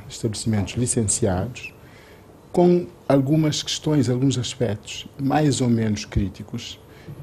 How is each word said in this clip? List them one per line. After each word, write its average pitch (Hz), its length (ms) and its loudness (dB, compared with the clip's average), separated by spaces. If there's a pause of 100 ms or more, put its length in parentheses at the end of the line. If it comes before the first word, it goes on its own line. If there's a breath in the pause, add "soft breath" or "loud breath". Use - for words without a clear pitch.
estabelecimentos 104 680 -2
licenciados, 110 960 -2 (800 loud breath)
com 175 380 4 (200)
algumas 147 540 2
questões, 147 480 0
alguns 127 260 2
aspectos - 720 -4 (100)
mais 139 440 2
ou 127 80 2
menos 110 360 2
críticos, - 760 -6 (420 loud breath)